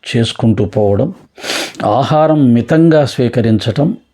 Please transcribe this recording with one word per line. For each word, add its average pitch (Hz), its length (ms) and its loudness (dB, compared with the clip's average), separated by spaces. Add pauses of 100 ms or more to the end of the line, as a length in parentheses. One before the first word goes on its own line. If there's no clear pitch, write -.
(180)
చేసుకుంటూ 113 480 0
పోవడం, 104 480 -2 (720)
ఆహారం 139 680 2
మితంగా 160 520 2
స్వీకరించటం 117 920 -2 (160)